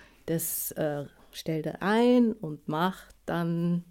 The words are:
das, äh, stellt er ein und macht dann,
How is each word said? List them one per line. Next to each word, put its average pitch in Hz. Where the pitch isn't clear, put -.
das, -
äh, 147
stellt 160
er -
ein 233
und -
macht 170
dann, 170